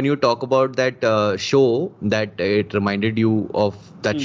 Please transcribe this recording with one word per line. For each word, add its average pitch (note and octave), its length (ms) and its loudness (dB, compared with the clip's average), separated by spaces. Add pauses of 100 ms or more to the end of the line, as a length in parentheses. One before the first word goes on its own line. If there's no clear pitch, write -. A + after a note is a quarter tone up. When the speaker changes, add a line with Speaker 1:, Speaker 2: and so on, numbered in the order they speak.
Speaker 1:
when C3+ 40 0
you C#3+ 120 0
talk B2 260 0
about C3 400 0
that, B2+ 220 -2
uh, G#2 320 2
show, C3+ 560 2 (100)
that G#2 380 -2
it G2 340 0
reminded G2+ 520 -2
you A2 280 0
of G2+ 220 0 (260)
that G#2+ 140 0
Speaker 2:
Hmm. F#2+ 80 -4